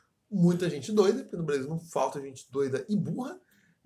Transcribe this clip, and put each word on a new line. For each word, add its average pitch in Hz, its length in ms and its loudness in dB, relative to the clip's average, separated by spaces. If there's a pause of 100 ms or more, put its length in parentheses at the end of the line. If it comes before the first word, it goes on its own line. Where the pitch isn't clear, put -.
(320)
muita 175 400 4
gente 147 220 -6
doida, 214 300 4
porque - 140 -10
no 170 60 -4
Brasil 143 260 -2
não 165 120 -4
falta 139 420 -2
gente 135 280 -16
doida 131 380 -2
e 208 80 0
burra, 247 420 -4 (480)